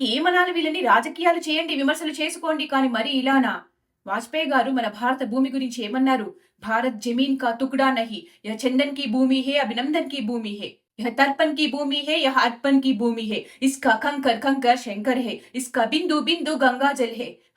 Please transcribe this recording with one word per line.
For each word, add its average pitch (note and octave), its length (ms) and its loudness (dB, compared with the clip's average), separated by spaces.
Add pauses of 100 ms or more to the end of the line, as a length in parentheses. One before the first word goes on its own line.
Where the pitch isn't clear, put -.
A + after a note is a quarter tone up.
ఏమనాలి F4+ 500 2
వీళ్ళని? D#4+ 280 -2
రాజకీయాలు E4 600 2
చేయండి, D#4+ 360 -2
విమర్శలు D4+ 360 0
చేసుకోండి, D#4 560 -4
కానీ C4 200 2
మరి A#3+ 220 -2
ఇలానా? C4 520 2 (460)
వాజ్పేయి A#3+ 420 -4
గారు C4 220 2
మన A#3+ 160 0
భారత B3+ 360 -2
భూమి B3+ 260 0
గురించి B3 360 -4
ఏమన్నారు? B3+ 480 0 (340)
"భారత్ A3+ 340 0
జమీన్ C4 360 0
కా B3+ 140 0
తుక్డా C4+ 400 0
నహి, A3+ 360 -4 (180)
యహ్ A3 220 -4
చందన్ C4+ 280 2
కీ C#4 140 -6
భూమి C4 300 4
హే, C#4 180 0
అభినందన్ C4+ 520 0
కీ C#4 120 -6
భూమి A3 280 -4
హే." G3+ 220 -10 (280)
यह A#3 100 -2
तर्पण C#4 460 2
की D4+ 120 0
भूमि C#4 280 -4
है, D4 240 -2
यह C4+ 200 2
अर्पण B3 400 2
की C4 140 2
भूमि A3+ 280 -2
है। G#3+ 240 -6 (160)
इसका C4 340 2
कंकर C#4 420 0
कंकर C4 400 2
शंकर G#3+ 400 -2
है, A#3 220 -4 (160)
इसका B3+ 300 -2
बिंदु D#4 360 0
बिंदु D#4 340 -2
गंगा C4 360 2
जल B3 180 -2
है। A3+ 300 -10 (180)